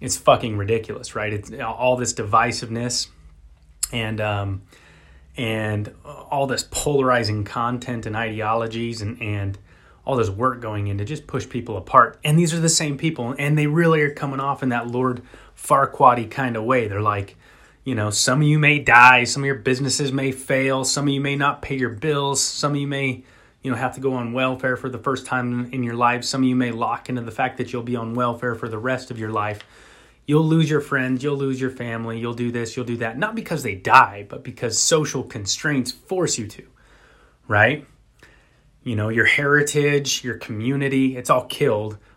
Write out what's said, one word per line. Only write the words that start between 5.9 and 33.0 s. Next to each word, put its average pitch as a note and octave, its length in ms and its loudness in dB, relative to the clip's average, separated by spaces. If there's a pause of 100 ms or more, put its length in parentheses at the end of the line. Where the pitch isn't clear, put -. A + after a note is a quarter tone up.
all - 440 -4
this - 220 -4
polarizing A#2+ 760 0
content A#2+ 600 -4
and G#2 100 -6
ideologies A2+ 840 -4
and, G2+ 200 -6
and G2+ 360 -4 (480)
all C3 120 0
this G#2+ 120 2
work A#2 300 0
going G#2+ 280 -4
in G2 100 -4
to G#2 80 -4
just D3 220 -10
push C3+ 200 -6
people A2+ 300 -8
apart. A#2 480 4
And D3+ 120 4
these E3+ 160 4
are E3+ 60 -2
the E3 80 2
same D3 300 0
people, C3+ 420 -4
and C#3+ 180 2
they D3 100 4
really D#3+ 340 4
are C#3+ 100 2
coming C3+ 300 -6
off C#3 200 -2
in C3 80 0
that A#2+ 180 -2
Lord B2 340 -2 (360)
Farquaad-y C3+ 680 4
kind A#2+ 320 -4
of G#2+ 80 -4
way. A#2+ 240 2
They're G2 120 -2
like, G#2 360 -2 (480)
you C3 100 -2
know, G#2+ 140 0
"Some C3 320 2
of D3+ 60 4
you D3+ 120 6
may D3 200 4
die, B2 440 10
some C#3 200 -2
of C#3 40 -2
your C#3 80 0
businesses C3 560 0
may C3+ 220 0
fail, C3+ 500 0
some C#3+ 240 0
of C#3 60 2
you C#3 80 0
may C#3+ 160 -2
not C#3+ 240 0
pay C#3 160 -6
your B2 120 0
bills, C#3 540 0
some - 300 -2
of D3 40 0
you C#3+ 100 -2
may, C#3 360 -4 (400)
you C3+ 80 -2
know, A#2+ 60 -2
have B2+ 180 -4
to C3+ 60 -12
go C3 120 0
on A#2 200 -4
welfare C3 420 0
for C3 140 -6
the B2 100 -8
first C3 260 -4
time B2 460 -2
in B2+ 120 -4
your A#2 120 -4
life. A#2+ 300 0
Some C3 180 0
of C3 60 4
you B2+ 60 2
may B2 160 0
lock A#2 360 -4
into B2 140 -4
the A2+ 100 -10
fact B2+ 260 -4
that B2+ 140 -6
you'll B2 100 -6
be A#2+ 140 -4
on A2+ 180 -4
welfare A#2+ 420 -2
for A#2+ 120 -6
the A2 100 -6
rest B2+ 320 -4
of A#2 80 -10
your A2 140 -6
life. G#2+ 300 -2 (640)
You'll D3+ 160 6
lose D#3+ 280 4
your D3 100 2
friends, B2+ 420 -2
you'll C#3+ 120 -2
lose C3+ 260 -2
your C3 80 0
family, A#2 500 -6
you'll A#2 140 -4
do A#2+ 180 -4
this, A#2 240 -6
you'll B2 120 -6
do A#2+ 100 -4
that." A#2 180 -4